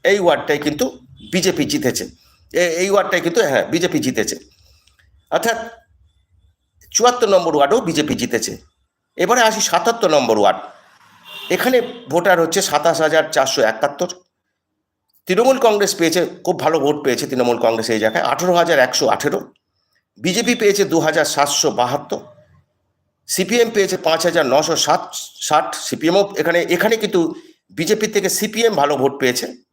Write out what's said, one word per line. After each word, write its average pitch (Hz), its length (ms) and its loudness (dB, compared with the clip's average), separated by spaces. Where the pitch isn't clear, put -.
এই 196 160 2
ওয়ার্ডটাই 151 380 0
কিন্তু 147 420 -4
বিজেপি 170 340 0
জিতেছে। 139 420 -2
এ-, 170 240 0
এই 185 120 -2
ওয়ার্ডটাই 185 320 2
কিন্তু, 170 200 0
হ্যাঁ, 135 240 2
বিজেপি 165 340 -2
জিতেছে। 117 360 -2
অর্থাৎ 226 260 -2
চুয়াত্তর 240 380 2
নম্বর 175 260 2
ওয়ার্ডেও 151 260 2
বিজেপি 151 340 -2
জিতেছে। 113 420 -6
এবারে 226 260 2
আসি 214 200 2
সাতাত্তর 196 480 0
নম্বর 123 300 2
ওয়ার্ড। 98 200 4
এখানে 240 320 2
ভোটার 175 320 2
হচ্ছে 165 200 0
সাতাশ 151 400 0
হাজার 156 300 2
চারশো 135 300 0
একাত্তর। 139 460 -2
তৃণমূল 247 340 2
কংগ্রেস 208 360 2
পেয়েছে, 165 300 2
খুব 180 160 -2
ভালো 156 200 0
ভোট 147 240 0
পেয়েছে 123 240 -2
তৃণমূল 120 300 0
কংগ্রেস 113 320 0
এই 110 100 0
জায়গায়, 110 240 0
আঠেরো 165 300 0
হাজার 170 260 2
একশো 127 280 2
আঠেরো। 143 420 -2
বিজেপি 185 380 -2
পেয়েছে 202 300 2
দু 165 140 0
হাজার 156 260 2
সাতশো 143 460 0
বাহাত্তর। 120 480 -4
সিপিএম 220 420 0
পেয়েছে 190 280 0
পাঁচ 160 260 0
হাজার 160 220 2
নশো 151 300 2
সাত, - 340 0
ষাট। 160 340 0
সিপিএমও 180 640 0
এখানে, 165 240 0
এখানে 180 360 0
কিন্তু 185 360 0
বিজেপি 214 380 -2
থেকে 202 220 -2
সিপিএম 220 440 -2
ভালো 147 240 0
ভোট 131 220 0
পেয়েছে। 123 340 -2